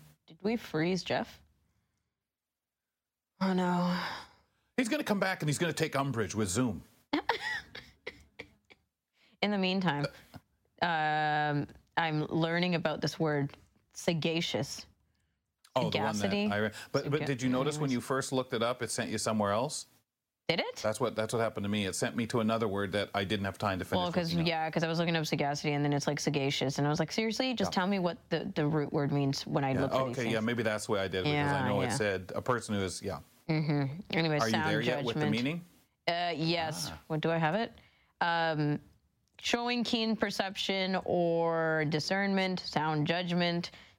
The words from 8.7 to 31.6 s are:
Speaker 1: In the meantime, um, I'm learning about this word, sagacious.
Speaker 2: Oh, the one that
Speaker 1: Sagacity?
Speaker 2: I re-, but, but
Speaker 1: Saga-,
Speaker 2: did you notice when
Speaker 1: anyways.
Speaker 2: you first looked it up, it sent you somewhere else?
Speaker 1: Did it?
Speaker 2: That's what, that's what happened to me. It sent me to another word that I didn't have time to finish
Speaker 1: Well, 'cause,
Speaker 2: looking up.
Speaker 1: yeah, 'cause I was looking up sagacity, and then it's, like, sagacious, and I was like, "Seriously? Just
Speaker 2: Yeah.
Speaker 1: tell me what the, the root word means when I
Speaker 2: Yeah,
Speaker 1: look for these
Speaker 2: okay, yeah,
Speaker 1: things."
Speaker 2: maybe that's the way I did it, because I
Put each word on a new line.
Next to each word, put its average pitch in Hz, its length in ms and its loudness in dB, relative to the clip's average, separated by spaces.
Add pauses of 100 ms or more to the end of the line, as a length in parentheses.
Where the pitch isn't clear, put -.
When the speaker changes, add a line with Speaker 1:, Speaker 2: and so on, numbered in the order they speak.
Speaker 1:
In 202 80 2
the 208 80 2
meantime, 185 480 2 (760)
um, 151 840 2 (300)
I'm 156 300 2
learning 170 500 2
about 156 240 0
this - 200 -2
word, 147 300 2 (420)
sagacious. 165 920 -2 (880)
Speaker 2:
Oh, 120 140 0
the - 80 -2
one 107 200 -2
that 101 120 -2
Speaker 1:
Sagacity? 104 200 0
Speaker 2:
I 101 60 0
re-, 107 140 0 (220)
but, 139 180 0
but 151 100 0
Speaker 1:
Saga-, 151 60 -4
Speaker 2:
did 135 160 -2
you 127 80 2
notice 139 260 2
when 151 80 -2
Speaker 1:
anyways. 139 80 0
Speaker 2:
you 120 80 2
first 131 320 -2
looked 127 220 -2
it 113 80 2
up, 120 200 0
it 113 80 -6
sent - 200 -4
you 110 80 -2
somewhere 107 340 2
else? 123 340 -2 (600)
Speaker 1:
Did 170 120 2
it? 480 220 -4
Speaker 2:
That's 107 180 0
what, 110 160 0
that's 110 160 0
what 117 80 2
happened 107 240 0
to 101 60 -2
me. 104 160 2
It 92 80 -2
sent - 220 -2
me 117 100 0
to 120 140 0
another 110 280 2
word 98 240 -2
that 101 220 0
I 101 100 2
didn't 101 220 -2
have 98 120 -6
time 95 200 0
to 90 60 -2
finish - 180 0
Speaker 1:
Well, 175 100 -2
'cause, 175 200 0
Speaker 2:
looking 170 100 2
up. 165 40 2
Speaker 1:
yeah, 160 240 0
'cause 160 140 0
I 160 40 0
was 165 100 0
looking 170 180 2
up 156 100 0
sagacity, 147 460 0
and 143 120 2
then 147 80 2
it's, 143 140 0
like, 147 140 0
sagacious, 139 580 0
and 143 80 2
I 147 40 2
was 151 100 0
like, 156 120 -2
"Seriously? 226 420 0
Just 196 180 -2
Speaker 2:
Yeah. - 80 0
Speaker 1:
tell 180 60 2
me 196 120 2
what 175 200 -2 (120)
the, 170 240 -2
the 151 120 0
root 151 260 0
word 143 180 0
means 139 360 0
when 151 180 0
I 135 80 0
Speaker 2:
Yeah, - 100 0
Speaker 1:
look 139 100 0
for 131 160 2
these 120 100 -4
Speaker 2:
okay, 123 100 0
yeah, 110 80 0
Speaker 1:
things." 110 80 0
Speaker 2:
maybe 120 180 0
that's 107 240 0
the 113 60 0
way 101 80 2
I 95 80 0
did 92 180 0
it, 151 40 2
because 143 220 2
I 139 80 0